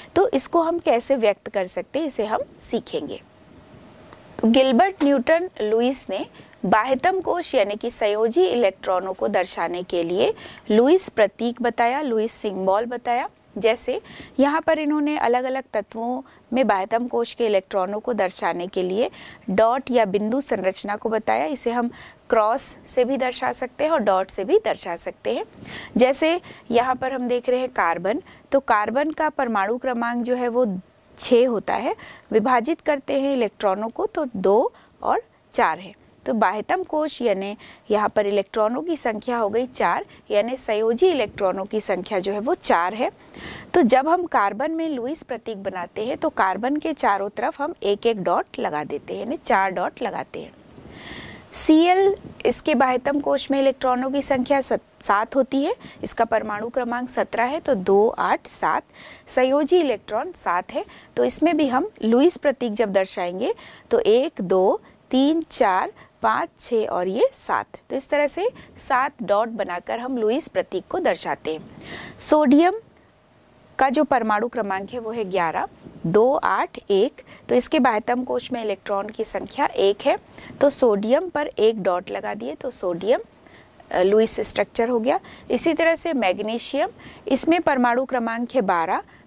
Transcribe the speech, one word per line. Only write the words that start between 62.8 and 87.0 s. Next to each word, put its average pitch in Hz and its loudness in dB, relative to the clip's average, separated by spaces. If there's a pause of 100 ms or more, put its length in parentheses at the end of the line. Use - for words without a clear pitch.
दर्शाएंगे 190 -2 (360)
तो 233 4
एक, 254 2
दो, 190 2 (300)
तीन, 294 2
चार, 220 0 (300)
पाँच, 233 0 (120)
छः 220 -2
और 180 -2
ये 285 0
सात। - -4 (240)
तो - -6
इस 269 -8
तरह 294 2
से 381 -2 (280)
सात 262 -2
डॉट 202 0
बनाकर 190 -6
हम 247 -6
लुईस 233 0
प्रतीक 180 -4
को 370 -4
दर्शाते 165 -2
हैं। 156 -14 (500)
सोडियम 302 4 (1040)
का 269 4
जो 285 2
परमाणु 226 0
क्रमांक 202 -6
है 247 -10
वो 226 -8
है 226 -6
ग्यारह, 175 -2 (380)
दो, 220 4
आठ, 208 -2 (120)
एक, 202 2 (260)
तो 240 0
इसके 247 2
बाह्यतम 247 0
कोश 247 -4
में 233 -6
इलेक्ट्रॉन 202 -4
की - -6
संख्या 202 -4
एक 196 2
है, 311 2 (420)
तो 285 6
सोडियम 240 2
पर 196 -4
एक 220 2
डॉट 180 -2
लगा 202 -6
दिए 240 -8
तो 277 -8
सोडियम, 190 -2 (720)
अ, 180 0
लुईस 214 4
स्ट्रक्चर 220 0
हो 240 0
गया। 285 0 (300)
इसी 311 2
तरह 330 2
से 330 -4
मैग्नीशियम, 226 -2 (400)